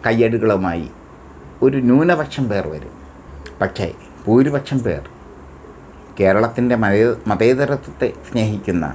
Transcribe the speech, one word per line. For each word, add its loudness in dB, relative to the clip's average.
കയ്യടികളുമായി 2
ഒരു 2
ന്യൂനപക്ഷം 2
പേർ -2
വരും. -12
പക്ഷേ -2
ഭൂരിപക്ഷം 2
പേർ, -4
കേരളത്തിൻ്റെ 2
മതേ-, 2
മതേതരത്വത്തെ 0
സ്നേഹിക്കുന്ന -2